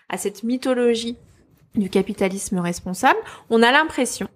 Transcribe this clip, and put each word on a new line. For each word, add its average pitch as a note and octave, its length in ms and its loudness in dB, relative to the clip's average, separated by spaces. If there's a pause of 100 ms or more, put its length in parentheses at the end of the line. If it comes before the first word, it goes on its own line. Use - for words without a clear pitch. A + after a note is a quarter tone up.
à F#3 100 -6
cette - 260 -8
mythologie A#3+ 760 0 (560)
du G3 160 0
capitalisme F#3+ 720 -2
responsable, F#3 600 0 (300)
on A3+ 140 4
a A#3 80 6
l'impression C#4+ 640 0